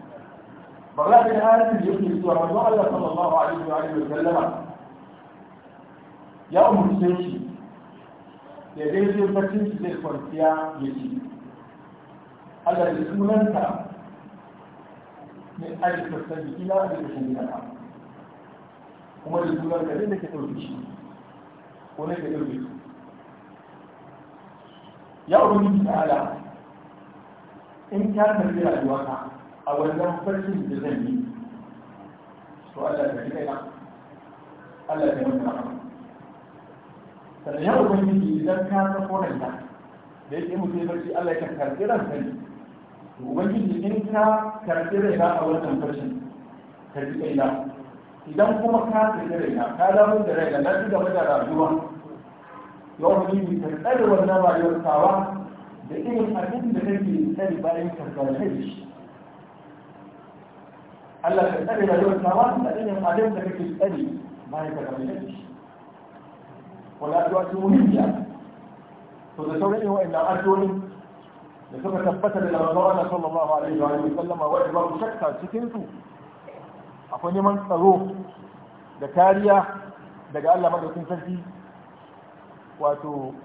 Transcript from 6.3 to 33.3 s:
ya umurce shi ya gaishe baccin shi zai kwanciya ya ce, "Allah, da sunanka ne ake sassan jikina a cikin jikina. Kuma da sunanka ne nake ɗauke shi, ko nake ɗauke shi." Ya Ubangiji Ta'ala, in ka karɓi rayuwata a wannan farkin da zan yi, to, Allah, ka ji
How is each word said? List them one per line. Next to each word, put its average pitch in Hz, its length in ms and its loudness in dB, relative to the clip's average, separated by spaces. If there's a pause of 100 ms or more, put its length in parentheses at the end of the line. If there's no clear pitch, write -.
ya 190 200 8
umurce 196 480 4
shi - 320 -6 (1300)
ya 151 160 -6
gaishe 196 420 2
baccin 196 380 0
shi - 120 -6
zai 175 180 -4
kwanciya 156 480 0 (300)
ya 135 140 -4
ce, - 140 -8 (1600)
"Allah, 175 200 2
da 156 200 0
sunanka 202 600 2 (1900)
ne - 80 -12 (140)
ake 175 280 0
sassan 156 380 -8
jikina 180 260 -6
a 190 160 2
cikin 131 380 -6
jikina. 127 340 -6 (1600)
Kuma 165 180 -2
da 165 100 0 (100)
sunanka 160 320 -2
ne 208 140 -2
nake 185 200 -4
ɗauke - 320 -8
shi, - 180 -12 (1200)
ko 151 80 -8
nake 170 160 -6
ɗauke 151 300 -6
shi." - 160 -8 (2500)
Ya 190 120 6
Ubangiji 196 460 4
Ta'ala, - 500 0 (1600)
in 202 220 0
ka 208 100 4
karɓi 208 400 2
rayuwata 139 640 -2 (360)
a 143 100 -4
wannan 165 500 -2
farkin 196 440 -2
da 139 120 -4
zan - 260 -2
yi, - 180 -2 (1500)
to, - 120 -8
Allah, 151 300 0
ka - 80 -8
ji - 80 -8